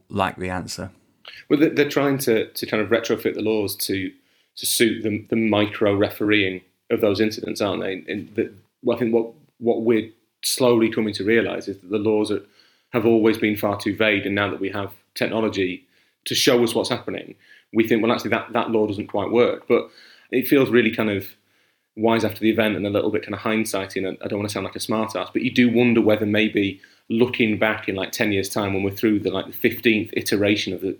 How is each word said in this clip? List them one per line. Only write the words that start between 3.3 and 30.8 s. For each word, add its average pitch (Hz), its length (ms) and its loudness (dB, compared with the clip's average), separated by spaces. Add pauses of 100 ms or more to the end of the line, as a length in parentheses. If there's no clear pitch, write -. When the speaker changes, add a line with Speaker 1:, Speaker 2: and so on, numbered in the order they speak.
Speaker 2:
the - 80 -6
laws 107 360 -2
to, 95 340 -4 (440)
to - 120 -8
suit 113 340 2
the, 104 300 -4
the 113 40 0
micro 104 600 2
refereeing 98 680 0 (300)
of 113 100 0
those 104 180 2
incidents, 104 400 -2
aren't 95 220 -2
they? 92 260 -6
And 104 280 -8
the, - 180 -2 (300)
well, 120 120 0
I - 40 -6
think 113 120 0
what, 113 200 0 (260)
what 117 240 0
we're 110 300 2 (320)
slowly 120 480 4
coming 110 240 0
to - 80 -6
realise 98 440 0
is 98 120 -10
that 90 100 -20
the 104 80 -2
laws 107 320 0
are, 101 140 -4 (480)
have 120 120 0
always 113 360 4
been 107 180 0
far 101 220 -2
too 101 160 -4
vague, 104 320 0
and 98 80 -2
now 101 160 0
that 71 80 -8
we 98 100 -4
have 98 220 -6 (240)
technology 98 720 -2 (380)
to - 100 -6
show 123 280 4
us 113 120 0
what's 113 140 0
happening, 104 440 -8 (400)
we 113 140 2
think, 117 160 2
"Well, 113 80 2
actually, 113 180 -2
that, 107 240 -2
that 117 160 0
law 110 160 2
doesn't 104 220 -4
quite 95 240 -4
work." 113 360 2
But - 220 2 (400)
it 127 180 -2
feels 139 220 4
really 113 220 4
kind 113 180 -2
of 98 260 -6 (600)
wise 113 280 2
after 104 160 -4
the 110 120 4
event 110 240 2
and 90 100 -2
a 101 60 -2
little 104 180 0
bit 104 140 -2
kind 104 100 -10
of 98 60 -8
hindsighty, 101 680 -4
and 92 160 -6
I 95 60 -8
don't 104 100 -4
want 101 120 -4
to 104 40 -8
sound 95 120 -4
like 90 100 -10
a 92 40 -10
smart - 360 -2
ass, 92 180 -4
but - 80 -2
you 123 100 -2
do 123 200 4
wonder 117 300 4
whether 104 260 2
maybe 104 520 0 (300)
looking 113 500 2
back 107 300 0
in, 98 60 -4
like, 95 180 -6
ten 107 180 0
years' 98 160 0
time 101 260 -2
when 95 80 -2
we're 98 80 0
through 107 300 0
the, 92 100 -2
like, 95 160 -4
the - 60 -16
fifteenth 110 640 0
iteration 104 600 0
of 85 80 -8